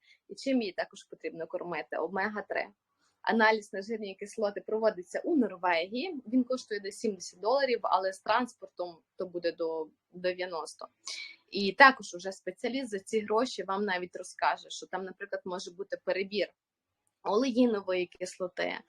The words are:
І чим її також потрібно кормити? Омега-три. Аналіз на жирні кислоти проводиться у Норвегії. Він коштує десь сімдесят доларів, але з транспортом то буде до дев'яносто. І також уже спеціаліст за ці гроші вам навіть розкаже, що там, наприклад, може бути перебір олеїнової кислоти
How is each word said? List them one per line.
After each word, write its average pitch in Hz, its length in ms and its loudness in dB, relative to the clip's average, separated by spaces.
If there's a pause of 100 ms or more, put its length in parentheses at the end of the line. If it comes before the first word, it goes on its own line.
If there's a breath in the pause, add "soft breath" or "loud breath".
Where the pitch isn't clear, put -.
(300 soft breath)
І 202 60 -14
чим 262 260 2
її 190 120 -4
також - 300 -6
потрібно 160 440 -8
кормити? 165 500 -6
Омега-три. 196 720 -2 (540)
Аналіз 220 520 4
на 190 80 -4
жирні 208 340 -8
кислоти 208 460 -4
проводиться 214 640 -2
у 339 120 2
Норвегії. 196 920 0
Він 247 160 4
коштує 247 360 -4
десь 202 200 -10
сімдесят 180 400 -4
доларів, 240 440 2
але 190 300 2
з - 60 -16
транспортом 196 760 -2 (200)
то 185 80 -4
буде 175 260 -2
до 160 360 -4 (240)
дев'яносто. 180 760 -4 (640 loud breath)
І 196 200 0
також 262 420 8
уже 180 180 -8
спеціаліст 240 580 -6
за 202 100 -6
ці 220 200 -2
гроші 214 440 0
вам 196 200 -2
навіть 180 320 -2
розкаже, 175 540 -2
що - 180 -12
там, 190 180 -6
наприклад, 190 400 -8
може 185 260 -6
бути 175 340 -8
перебір 190 420 0 (760)
олеїнової 214 840 2
кислоти 180 720 -6 (140)